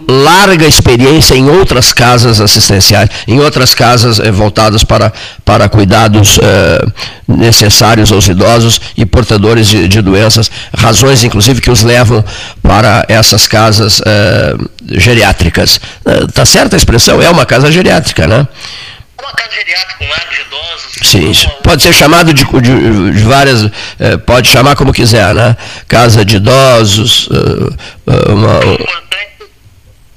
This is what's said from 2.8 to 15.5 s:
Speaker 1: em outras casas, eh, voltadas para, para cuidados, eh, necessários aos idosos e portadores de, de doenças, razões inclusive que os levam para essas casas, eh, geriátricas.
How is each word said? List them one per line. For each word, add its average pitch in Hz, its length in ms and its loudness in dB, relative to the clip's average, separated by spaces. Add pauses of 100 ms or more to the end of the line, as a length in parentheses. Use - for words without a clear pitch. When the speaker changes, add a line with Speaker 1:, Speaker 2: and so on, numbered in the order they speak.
Speaker 1:
em 123 140 0
outras 143 340 0
casas, 117 460 0
eh, 113 100 0
voltadas 107 540 0
para, 110 280 0 (320)
para 104 240 2
cuidados, 104 680 2
eh, 98 480 0 (400)
necessários 107 840 2
aos 98 160 2
idosos 113 520 2 (160)
e - 100 0
portadores 110 640 2
de, 98 200 0
de 104 140 2
doenças, 98 480 0 (260)
razões 120 480 2
inclusive 113 360 0
que - 100 -2
os 113 120 2
levam 117 420 2 (380)
para 107 460 2
essas 107 400 0
casas, 110 560 0
eh, 101 500 0 (380)
geriátricas. 95 880 0 (240)